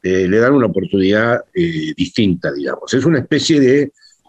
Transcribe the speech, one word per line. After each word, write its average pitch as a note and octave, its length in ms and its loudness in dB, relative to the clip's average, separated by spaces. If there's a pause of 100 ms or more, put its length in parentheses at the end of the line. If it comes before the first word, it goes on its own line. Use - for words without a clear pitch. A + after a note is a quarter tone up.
eh, F#2 260 0
le G#2 100 2
dan B2+ 160 4
una B2+ 120 2
oportunidad, G2+ 760 0 (100)
eh, D#2+ 420 -2
distinta, F2+ 560 -2
digamos. C#2+ 400 -8
Es C3+ 120 0
una D#3 160 2
especie D3 400 0
de C#3 320 2 (360)